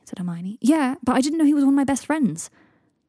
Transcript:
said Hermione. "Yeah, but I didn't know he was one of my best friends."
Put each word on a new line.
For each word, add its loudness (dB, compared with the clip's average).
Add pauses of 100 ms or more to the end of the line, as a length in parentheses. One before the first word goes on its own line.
said -14
Hermione. -8
"Yeah, 2
but 0
I 4
didn't -2
know 2
he 6
was 2
one 4
of 4
my -
best -2
friends." -2 (600)